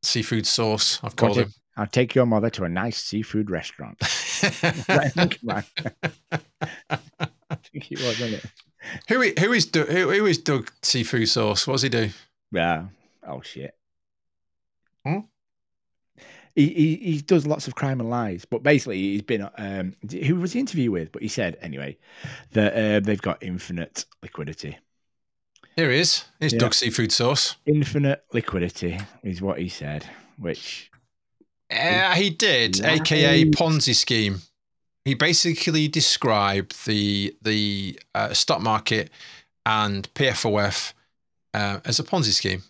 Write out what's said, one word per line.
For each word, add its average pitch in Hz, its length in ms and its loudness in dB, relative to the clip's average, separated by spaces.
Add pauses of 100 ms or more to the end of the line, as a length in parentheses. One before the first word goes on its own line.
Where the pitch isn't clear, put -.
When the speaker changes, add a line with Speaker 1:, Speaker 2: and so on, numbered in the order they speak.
Speaker 1:
Seafood 113 420 -2
sauce, 110 520 2
I've 113 160 -6
Speaker 2:
What - 40 -12
Speaker 1:
called 110 220 4
Speaker 2:
if 104 80 2
Speaker 1:
him. 101 60 -16 (240)
Speaker 2:
I'll 104 100 -4
take 123 260 2
your 127 140 6
mother 110 240 2
to - 140 -6
a 82 40 -2
nice 98 320 -4
seafood 107 480 -4
restaurant. - 500 -8
<laughs> - 20 -4
Speaker 1:
<laughs> - 880 -2
Speaker 2:
Right, 147 260 2
come 175 140 2 (200)
on. 98 140 -4 (680)
<laughs> 160 80 -4 (500)
I - 680 -8 (160)
think 143 200 -14
it - 80 -10
was, 117 200 -2
wasn't 113 160 -4
it? - 100 -12 (600)
Speaker 1:
Who 254 160 2
i-, 196 160 2
who 202 140 4
is 208 120 4
Doug, 156 220 0
who, 175 240 2
who 208 160 4
is 170 100 4
Doug 135 320 -2 (140)
Seafood 117 460 0
Sauce? 107 360 0
What 135 100 -2
does 127 80 0
he 135 60 0
do? 113 200 0 (420)
Speaker 2:
Yeah. 85 360 0 (400)
Oh, 67 140 -12
shit. 67 320 -14 (1300)
Speaker 1:
Hmm? 165 140 -2 (1300)
Speaker 2:
He, 147 160 6
he, 160 280 2
he 160 240 -4
does 151 260 4
lots 151 200 -4
of 127 80 -10
crime 135 240 -2
and 113 100 -4
lies, 110 360 -4
but 117 180 -4
basically 127 360 2
he's 98 240 0
been, 101 340 -2
um, 98 380 -6 (300)
who 160 120 2
was 175 160 -4
the 240 60 -2
interview 147 320 -2
with? 82 200 -4
But - 120 -12
he 110 40 -6
said, 92 340 -4
anyway, 69 360 -10 (560)
that, 104 200 2
uh, 107 280 2
they've 101 200 -2
got - 220 -4
infinite 87 640 -8 (160)
liquidity. 76 560 -12 (1000)
Speaker 1:
Here 156 160 2
he 139 80 4
is. - 240 2 (160)
Here's 143 140 0
Speaker 2:
Yeah. 113 60 0
Speaker 1:
Doug 117 140 4
Seafood 117 380 0
Sauce. - 540 0
Speaker 2:
Infinite 147 680 2
liquidity 87 680 -2 (260)
is 92 180 -6
what 98 180 -2
he 92 80 -4
said, 76 380 -8 (320)
which - 520 -10 (800)
Speaker 1:
Uh, 180 460 2
he 196 140 4
did, 123 500 2
Speaker 2:
Lies. 156 220 2
Speaker 1:
A - 20 -4
K 143 380 6
A 160 100 8
Ponzi 156 420 2
scheme. 104 440 2 (640)
He 135 120 0
basically 156 760 2
described 101 960 0
the, 101 560 0
the, 104 580 -2 (160)
uh, 107 180 -2
stock - 280 0
market 110 480 0 (560)
and 107 480 0
P 139 160 0
F - 160 -2
O 107 140 2
F, - 340 -2 (600)
uh, 101 300 -2
as - 160 -2
a 160 40 -4
Ponzi 151 300 0
scheme. 95 360 -2